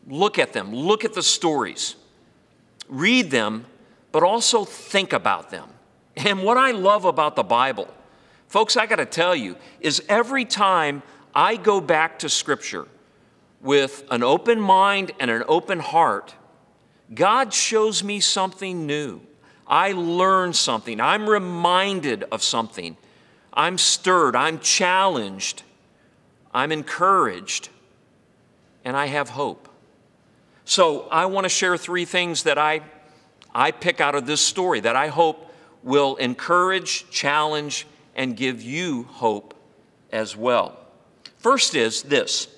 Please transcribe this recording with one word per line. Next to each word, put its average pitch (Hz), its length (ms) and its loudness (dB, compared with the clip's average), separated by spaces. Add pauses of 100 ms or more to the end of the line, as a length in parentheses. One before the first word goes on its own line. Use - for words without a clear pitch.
Look 180 320 0
at 135 140 0
them. 104 220 -6
Look 202 300 0
at - 100 -4
the 180 80 -4
stories. 139 720 -2 (920)
Read 185 420 2
them, 113 340 0 (460)
but 156 120 2
also 214 440 2
think - 480 -4
about 95 360 -2
them." 98 180 -14 (480)
And 190 260 0
what 233 160 4
I 262 140 4
love 196 340 2
about 160 300 0
the 123 60 0
Bible, 117 460 -2 (600)
folks, 214 280 2
I 220 80 2
gotta 196 220 0
tell 175 280 0
you, 98 220 -6 (240)
is 151 280 -2
every 233 360 0
time 170 580 0 (320)
I 185 220 4
go 196 240 2
back 160 380 0
to 156 100 -6
Scripture - 580 -4 (720)
with 135 500 0
an 123 120 0
open 185 380 2
mind 196 600 2
and 123 100 0
an 113 160 0
open 170 320 0
heart, 143 560 0 (800)
God 208 400 2
shows 220 480 0
me 202 160 -6
something 185 680 -2
new. 143 340 -6 (460)
I 185 260 2
learn 180 600 2
something. 113 480 -2
I'm 208 300 2
reminded 180 1040 0
of 110 100 -4
something. 95 540 -4 (580)
I'm 170 240 0
stirred. 170 560 2
I'm 151 240 2
challenged. 175 1040 0 (920)
I'm 139 200 0
encouraged. 151 960 0 (1160)
And 127 120 -4
I 143 100 0
have 143 240 -4
hope. 127 380 -8 (960)
So 160 460 2
I 165 160 2
want 190 180 -2
to 185 40 -2
share 180 280 0
three 175 280 -4
things 175 400 -2
that 147 140 2
I, 151 220 0 (720)
I 135 160 2
pick 175 300 -4
out 143 140 2
of 139 120 -2
this 147 140 -2
story 180 400 0
that 117 160 2
I 147 120 0
hope 156 420 -2 (320)
will 135 340 2
encourage, 175 920 0
challenge, 147 760 -2 (300)
and 127 200 -4
give 123 260 -4
you 139 420 -6
hope 110 500 -4 (560)
as 110 260 -6
well. 117 420 0 (600)
First 247 360 2
is 113 280 0
this. - 560 -2